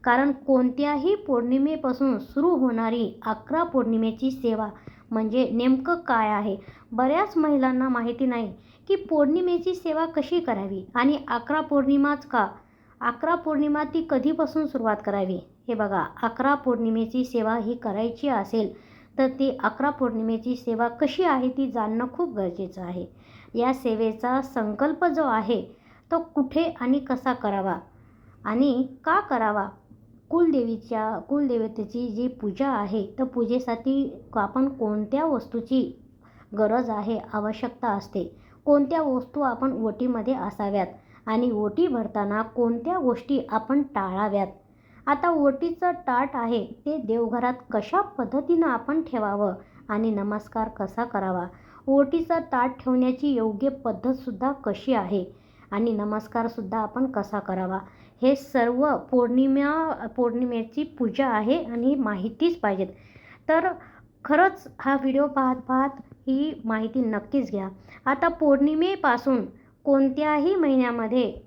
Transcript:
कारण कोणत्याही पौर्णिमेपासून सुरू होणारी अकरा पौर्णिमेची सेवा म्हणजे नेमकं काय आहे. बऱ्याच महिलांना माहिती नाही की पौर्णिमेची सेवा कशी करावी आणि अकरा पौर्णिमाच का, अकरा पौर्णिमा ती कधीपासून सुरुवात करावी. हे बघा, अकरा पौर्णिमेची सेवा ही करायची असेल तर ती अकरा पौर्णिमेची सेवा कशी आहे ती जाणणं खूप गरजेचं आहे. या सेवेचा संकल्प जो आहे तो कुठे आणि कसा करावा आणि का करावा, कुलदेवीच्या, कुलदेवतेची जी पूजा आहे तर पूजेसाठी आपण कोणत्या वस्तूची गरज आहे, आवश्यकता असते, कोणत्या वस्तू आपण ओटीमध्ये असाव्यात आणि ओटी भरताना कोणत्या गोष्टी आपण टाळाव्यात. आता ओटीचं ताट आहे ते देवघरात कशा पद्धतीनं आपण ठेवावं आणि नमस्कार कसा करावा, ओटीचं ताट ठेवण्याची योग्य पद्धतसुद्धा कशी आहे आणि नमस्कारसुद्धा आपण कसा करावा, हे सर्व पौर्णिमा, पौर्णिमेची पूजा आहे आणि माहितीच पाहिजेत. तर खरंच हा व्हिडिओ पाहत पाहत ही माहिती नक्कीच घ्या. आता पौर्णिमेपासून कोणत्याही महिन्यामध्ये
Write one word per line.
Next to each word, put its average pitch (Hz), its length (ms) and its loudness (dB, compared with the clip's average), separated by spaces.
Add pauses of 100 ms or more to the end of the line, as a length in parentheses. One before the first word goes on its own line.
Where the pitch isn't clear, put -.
कारण 254 280 4
कोणत्याही 269 840 2
पौर्णिमेपासून 269 1040 0
सुरू 294 300 0
होणारी 233 760 0
अकरा 269 380 -2
पौर्णिमेची 226 680 0
सेवा 220 360 -2 (440)
म्हणजे 220 420 0
नेमकं 262 420 2
काय 226 340 0
आहे. 208 280 0 (340)
बऱ्याच 302 460 2
महिलांना 262 520 2
माहिती 240 360 0
नाही 233 280 -2 (340)
की 392 80 4
पौर्णिमेची 349 800 2
सेवा 320 300 -2
कशी 330 340 -2
करावी 196 460 -4 (100)
आणि 277 320 4
अकरा 240 340 -2
पौर्णिमाच 285 640 2
का, 214 220 2 (540)
अकरा 269 340 0
पौर्णिमा 302 480 0
ती 320 260 -4
कधीपासून 311 580 0
सुरुवात 220 380 0
करावी. 190 340 -2 (280)
हे 240 60 -2
बघा, 196 320 0 (180)
अकरा 254 320 2
पौर्णिमेची 233 680 0
सेवा 226 340 0
ही 226 180 -2
करायची 233 520 -4
असेल 208 680 -2 (220)
तर 262 100 4
ती 262 360 0
अकरा 262 260 0
पौर्णिमेची 226 680 -2
सेवा 233 320 -2
कशी 277 360 0
आहे 262 260 2
ती 262 220 -2
जाणणं 220 420 -2
खूप 285 220 -4
गरजेचं 185 460 -4
आहे. 175 240 -8 (480)
या 240 200 2
सेवेचा 226 680 0
संकल्प 262 640 -2
जो 311 180 2
आहे 220 380 0 (500)
तो 330 80 2
कुठे 302 440 0
आणि 269 360 0
कसा 254 340 -2
करावा 196 420 -2 (680)
आणि 254 420 2 (160)
का 349 160 2
करावा, 214 500 0 (600)
कुलदेवीच्या, 226 880 0
कुलदेवतेची 240 880 -2
जी 233 200 -2
पूजा 254 420 -2
आहे 208 380 -2 (120)
तर 262 40 0
पूजेसाठी 254 880 0 (200)
आपण 233 360 0
कोणत्या 220 560 -2
वस्तूची 247 760 -2 (580)
गरज 226 320 2
आहे, 208 300 -2 (140)
आवश्यकता 214 540 -4
असते, 196 480 -4 (300)
कोणत्या 285 360 4
वस्तू 262 400 -2
आपण 254 320 0 (100)
ओटीमध्ये 233 500 -2
असाव्यात 202 540 -2 (380)
आणि 233 260 0
ओटी 214 360 0
भरताना 214 540 -2
कोणत्या 233 560 -2
गोष्टी 254 520 0
आपण 220 320 0
टाळाव्यात. 196 640 -2 (600)
आता 294 220 2
ओटीचं 330 640 2
ताट 277 420 0
आहे 233 320 -2
ते - 320 -6
देवघरात 233 560 0 (180)
कशा 233 300 0
पद्धतीनं 320 640 0
आपण 277 340 0
ठेवावं 208 520 0 (360)
आणि 220 220 0
नमस्कार 214 580 -2
कसा 202 340 -4
करावा, 190 420 -2 (420)
ओटीचं 311 520 4
ताट 262 300 0
ठेवण्याची 254 580 0
योग्य 226 420 0
पद्धतसुद्धा 254 840 -4
कशी 254 420 -2
आहे 190 320 0 (460)
आणि 226 200 0
नमस्कारसुद्धा 214 840 -2
आपण 220 280 0
कसा 208 340 -2
करावा, 185 380 -2 (440)
हे 262 140 6
सर्व 254 600 2
पौर्णिमा, 269 960 2 (140)
पौर्णिमेची 240 760 -2
पूजा 247 440 0
आहे 240 360 0
आणि 240 320 0
माहितीच 226 640 0
पाहिजेत. 190 280 0 (600)
तर 330 180 4 (580)
खरंच 370 420 4 (120)
हा 277 140 2
व्हिडिओ 269 340 2
पाहत 262 280 0
पाहत 262 340 0 (220)
ही 277 540 -2
माहिती 220 360 -2
नक्कीच 226 500 -2
घ्या. 190 180 -4 (360)
आता 269 220 2
पौर्णिमेपासून 294 1160 2 (380)
कोणत्याही 285 720 2
महिन्यामध्ये 247 800 2 (140)